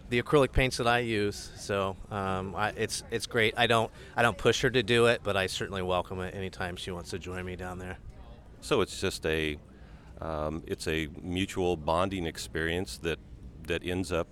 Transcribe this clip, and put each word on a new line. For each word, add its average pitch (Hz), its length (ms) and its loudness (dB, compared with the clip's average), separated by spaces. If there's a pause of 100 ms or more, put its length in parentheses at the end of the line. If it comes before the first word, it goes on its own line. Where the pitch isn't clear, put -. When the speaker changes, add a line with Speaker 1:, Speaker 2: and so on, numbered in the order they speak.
Speaker 1:
the 120 120 4
acrylic 135 300 6
paints 131 260 4
that 120 100 2
I 120 120 6
use. 104 560 0
So, 95 400 0 (140)
um, 95 460 -2
I, 104 200 0
it's, - 360 -4
it's 117 160 -4
great. 110 280 2
I 117 120 4
don't, 113 240 4 (260)
I 120 60 6
don't 113 140 4
push - 240 4
her 135 80 4
to 120 140 2
do 117 220 6
it, 117 180 6
but 98 140 0
I 95 100 4
certainly 92 360 -4
welcome 90 360 0
it 90 140 -6
anytime 92 420 -6
she 92 160 -8
wants 87 200 -8
to 98 80 -6
join 90 260 -8
me 92 100 -8
down 90 220 -8
there. 92 220 -10 (600)
Speaker 2:
So 127 220 2
it's - 180 -2
just - 260 -2
a, 78 320 0 (640)
um, 78 460 -4
it's - 220 -6
a 80 200 0 (140)
mutual 90 560 0
bonding 85 480 0
experience 82 720 -4
that, 80 220 -2 (480)
that 85 180 -2
ends 90 260 -2
up 85 200 0